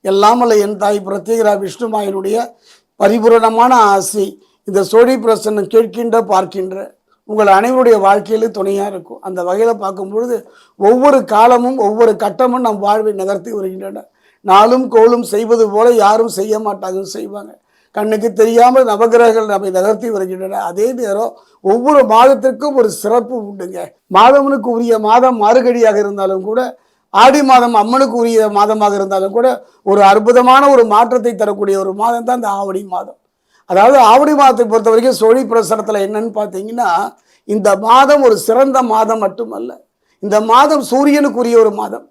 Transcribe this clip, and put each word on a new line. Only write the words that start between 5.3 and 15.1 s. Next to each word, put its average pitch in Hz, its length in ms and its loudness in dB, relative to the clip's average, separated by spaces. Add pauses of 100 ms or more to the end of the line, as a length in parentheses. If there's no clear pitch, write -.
கேட்கின்ற, 226 440 0 (140)
பார்க்கின்ற 190 460 -4 (540)
உங்கள் 214 260 2
அனைவருடைய 240 380 2 (100)
வாழ்க்கையிலும் 208 520 0
துணையா 196 340 -4
இருக்கும். 185 360 -16
அந்த 185 200 -8
வகையில 214 240 0 (120)
பார்க்கும் 196 300 -8
பொழுது 233 240 -4 (520)
ஒவ்வொரு 254 300 4 (160)
காலமும் 247 520 2
ஒவ்வொரு 220 260 2 (120)
கட்டமும் 247 420 -2
நம் 202 180 -4
வாழ்வை 214 360 -2
நகர்த்தி 196 360 -8
வருகின்றன. 196 480 -12 (460)
நாளும் 233 340 4 (100)
கோலும் 233 380 4